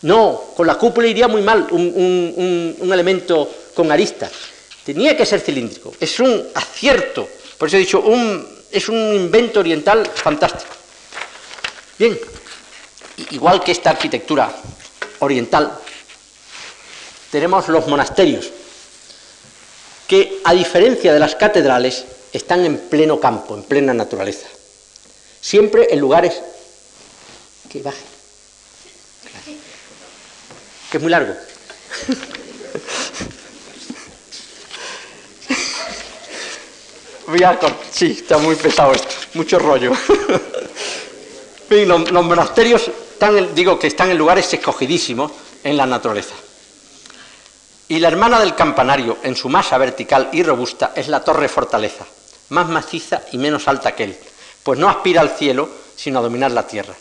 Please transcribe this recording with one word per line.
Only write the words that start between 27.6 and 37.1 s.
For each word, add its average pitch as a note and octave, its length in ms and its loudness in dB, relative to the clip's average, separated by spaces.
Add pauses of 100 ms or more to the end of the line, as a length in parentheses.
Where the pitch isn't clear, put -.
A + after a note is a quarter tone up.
que C#3+ 120 -12
baje, C#3 200 -12 (3000)
que D#3+ 60 -4
es C3+ 40 -4
muy E3 100 0
largo. D3 260 0
<laughs> - 80 -18 (4000)